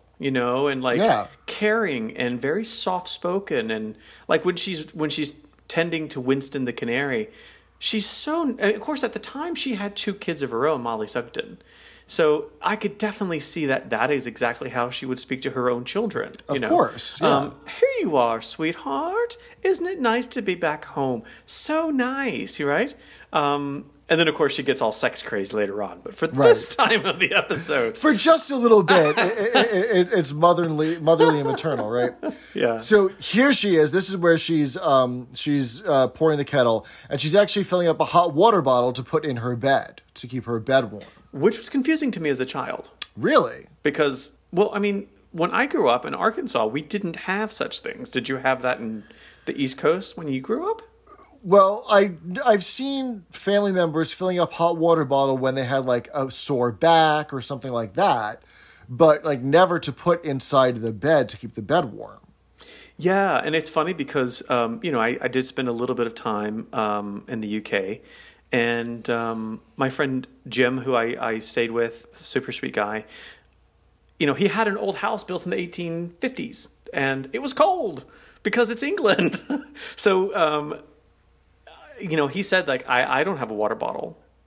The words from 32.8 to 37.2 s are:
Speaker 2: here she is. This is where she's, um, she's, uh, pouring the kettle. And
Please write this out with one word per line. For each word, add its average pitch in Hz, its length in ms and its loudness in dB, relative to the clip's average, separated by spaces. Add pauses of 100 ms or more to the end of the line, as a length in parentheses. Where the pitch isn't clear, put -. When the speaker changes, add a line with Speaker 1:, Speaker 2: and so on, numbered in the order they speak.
Speaker 2:
here 262 320 4
she 196 240 4
is. 151 160 6
This 185 160 0
is 190 80 -2
where 170 200 6
she's, 151 420 0
um, 127 540 2
she's, 139 540 -2
uh, 135 220 4
pouring 156 300 2
the 139 60 -2
kettle. 120 400 2 (240)
And 139 120 -4